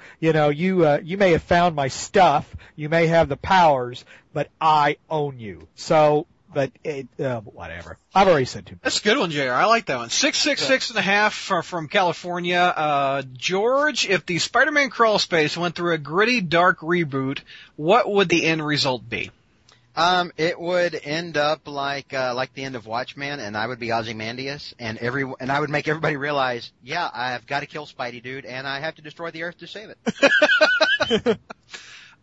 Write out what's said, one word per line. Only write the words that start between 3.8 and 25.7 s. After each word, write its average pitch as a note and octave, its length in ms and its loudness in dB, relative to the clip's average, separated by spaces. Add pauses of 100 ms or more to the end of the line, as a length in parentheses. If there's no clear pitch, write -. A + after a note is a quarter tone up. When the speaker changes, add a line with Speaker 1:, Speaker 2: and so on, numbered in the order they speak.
Speaker 1:
but C#3+ 160 -4 (120)
I D3+ 360 4 (120)
own D3 300 -4
you. G#2 380 -14
So, D3+ 500 4 (260)
but C3+ 200 -2 (100)
it, C3+ 240 -6 (140)
uh, B2+ 220 -4
whatever. E2 540 -16 (160)
I've G3 140 6
already D3+ 180 6
said - 220 -8
too - 80 -18
much. - 80 -18
Speaker 2:
That's - 180 -2
a - 40 -4
good G#3+ 140 2
one, F#3+ 120 -2
J D3 160 -2
R. B2 80 -2
I D#3 120 4
like A3+ 200 2
that C#3 120 -2
one. A#2 120 -10
Six - 280 0
six C#4+ 240 0
six B3+ 280 0
and A3 80 -4
a F#3+ 40 0
half G3+ 300 2
fr-, F3 300 -4
from D#3+ 240 -8
California. F3 720 0
Uh, C#3+ 640 0 (100)
George, A3 760 0
if F3+ 180 0
the E3 140 -2
Spider-Man C#4 500 2
crawl A3 300 4
space D#3 360 0
went E3+ 200 -4
through F3 180 -2
a D#3+ 40 -2
gritty, G3+ 420 0
dark F3+ 400 2
reboot, C#3 580 -2 (380)
what G3 340 2
would G3 180 2
the D#3+ 160 2
end D#3+ 220 0
result C3+ 420 -2
be? A2 220 -8 (680)
Speaker 3:
Um, F3 400 2
it D#3+ 220 -2
would F3 440 -2
end D#3+ 340 -6
up D3 300 0
like, C#3 480 -8
uh, B2+ 200 -2
like B2+ 200 -6
the C#3 100 -12
end C3+ 120 -8
of A2 100 -14
Watchmen, C#3 540 -8
and G#2 160 -8
I G#2+ 100 -2
would A#2+ 140 -8
be A2+ 120 -4
Ozymandias, A#2 840 -6
and A2+ 200 -8
every, B2+ 260 -4 (160)
and C3 100 -6
I C#3 100 0
would D3+ 80 -2
make D3 200 -2